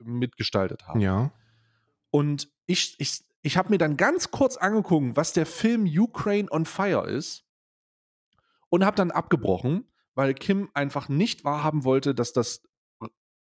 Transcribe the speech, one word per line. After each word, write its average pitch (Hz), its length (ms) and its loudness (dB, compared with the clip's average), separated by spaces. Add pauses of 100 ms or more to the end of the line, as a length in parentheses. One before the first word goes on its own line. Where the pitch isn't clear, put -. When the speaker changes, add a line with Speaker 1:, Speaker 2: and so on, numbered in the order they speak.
Speaker 1:
mitgestaltet 117 840 -4
haben. - 140 0
Speaker 2:
Ja. 101 320 2 (800)
Speaker 1:
Und 147 400 0 (160)
ich, - 320 -2
ich, - 260 -6 (160)
ich 147 160 -2
hab 190 140 2
mir 202 80 4
dann 151 180 2
ganz 262 360 0
kurz 262 260 0
angeguckt, 175 580 2
was 160 160 0
der 160 140 2
Film 226 400 0
Ukraine 202 640 0
on 160 160 0
Fire 185 420 0
ist - 380 -6 (1200)
und 180 160 2
hab 202 120 2
dann 180 140 2
abgebrochen, 143 760 0 (280)
weil 135 200 0
Kim 196 400 -2
einfach 143 340 -4
nicht 156 380 -2
wahrhaben 147 380 0
wollte, 135 300 2
dass 120 200 -2
das, - 280 -2 (920)